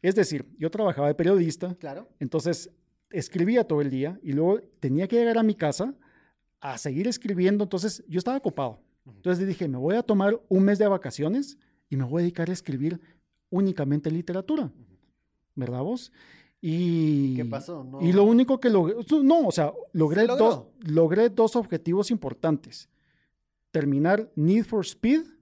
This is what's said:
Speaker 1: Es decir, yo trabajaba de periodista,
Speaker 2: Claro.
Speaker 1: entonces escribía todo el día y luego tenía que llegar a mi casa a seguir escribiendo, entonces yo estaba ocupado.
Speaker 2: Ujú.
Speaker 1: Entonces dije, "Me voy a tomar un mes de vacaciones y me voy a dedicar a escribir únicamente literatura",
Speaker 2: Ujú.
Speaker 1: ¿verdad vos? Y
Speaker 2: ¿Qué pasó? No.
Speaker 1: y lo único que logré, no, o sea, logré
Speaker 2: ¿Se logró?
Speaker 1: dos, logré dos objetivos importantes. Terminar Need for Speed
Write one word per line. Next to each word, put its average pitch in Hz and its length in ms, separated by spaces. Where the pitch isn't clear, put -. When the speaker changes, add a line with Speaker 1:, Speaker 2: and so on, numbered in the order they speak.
Speaker 1:
Es 190 140
decir, 165 300
yo 160 140
trabajaba 180 360
de 151 80
periodista, 175 600
Speaker 2:
Claro. 151 340
Speaker 1:
entonces 160 500
escribía 202 520
todo 151 180
el 143 100
día 143 320
y 143 100
luego 175 260
tenía 147 280
que 233 100
llegar 233 200
a 226 60
mi 214 120
casa 175 380
a 131 200
seguir 156 280
escribiendo, 202 560
entonces 196 440
yo 175 100
estaba 240 200
ocupado. 139 440
Speaker 2:
Ujú. 110 120
Speaker 1:
Entonces 180 300
dije, 180 200
"Me 131 100
voy 156 180
a 233 80
tomar 208 440
un 190 160
mes 202 160
de 214 80
vacaciones 185 680
y 135 80
me 131 80
voy 156 160
a - 20
dedicar 175 260
a 185 40
escribir 160 480
únicamente 156 640
literatura", 190 540
Speaker 2:
Ujú. - 80
Speaker 1:
¿verdad 123 260
vos? 226 300
Y 160 720
Speaker 2:
¿Qué 120 100
pasó? 139 380
No. 127 180
Speaker 1:
y 170 120
lo 202 100
único 247 360
que 247 100
logré, 196 260
no, 294 240
o 170 40
sea, 151 220
logré 160 300
Speaker 2:
¿Se 233 60
logró? 226 180
Speaker 1:
dos, 151 180
logré 165 420
dos 220 280
objetivos 180 540
importantes. 151 760
Terminar 160 640
Need 185 300
for 208 200
Speed 285 360